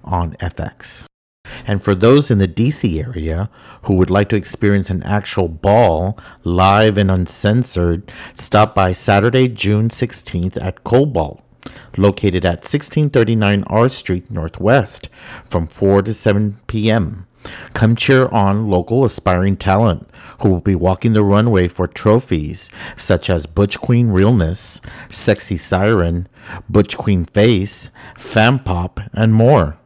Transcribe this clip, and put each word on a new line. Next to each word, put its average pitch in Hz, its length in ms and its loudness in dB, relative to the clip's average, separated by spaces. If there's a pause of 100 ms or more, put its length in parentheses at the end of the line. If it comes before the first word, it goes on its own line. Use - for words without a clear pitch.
on 87 360 -4
F 87 200 -8
X. - 460 -10 (600)
And 101 160 -4
for 101 120 2
those 127 360 4
in 107 80 4
the 95 80 4
D 113 240 -2
C 85 300 -2
area 80 500 -6 (320)
who 101 140 0
would 92 140 2
like 101 200 2
to 110 60 0
experience 101 540 -2
an 90 120 -4
actual 98 460 -4
ball, 95 720 2 (240)
live 95 540 4
and 98 140 2
uncensored, 92 1000 -2 (220)
stop - 420 0
by 92 180 2
Saturday, 117 560 2
June 107 420 0
sixteenth - 680 -6
at - 280 -8
Cobalt, 120 580 0 (540)
located 98 500 0
at 85 180 -2
sixteen 147 460 -2
thirty-nine 107 560 2
R 117 220 2
Street 92 420 -6
Northwest, 95 760 -2 (400)
from 85 180 -4
four 98 360 2
to 107 120 -4
seven 104 520 0
P 110 240 -2
M. 92 360 -2 (480)
Come 110 200 2
cheer 131 340 2
on 101 420 0
local 104 340 0
aspiring 95 540 0
talent 101 500 0 (320)
who 107 80 2
will 90 140 2
be 98 120 0
walking 92 380 0
the 107 100 4
runway 101 460 2
for 90 180 -4
trophies 104 840 -2 (260)
such - 320 -2
as 82 160 0
Butch - 340 -2
Queen 120 300 2
Realness, 95 720 0 (300)
Sexy - 480 -2
Siren, 90 680 0 (440)
Butch - 260 2
Queen 92 300 -2
Face, 101 640 0 (260)
Fam 120 420 0
Pop, 87 400 -4 (140)
and 110 220 2
more. 113 500 4